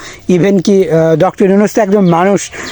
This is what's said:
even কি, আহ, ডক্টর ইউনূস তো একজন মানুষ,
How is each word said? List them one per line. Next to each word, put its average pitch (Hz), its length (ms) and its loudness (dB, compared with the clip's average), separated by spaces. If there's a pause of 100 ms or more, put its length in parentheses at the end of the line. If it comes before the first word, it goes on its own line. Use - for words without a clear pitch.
(300)
even 185 320 0
কি, 190 280 0
আহ, 160 260 2
ডক্টর 185 340 0
ইউনূস 196 260 0
তো 233 60 0
একজন 196 280 2
মানুষ, 180 420 0 (200)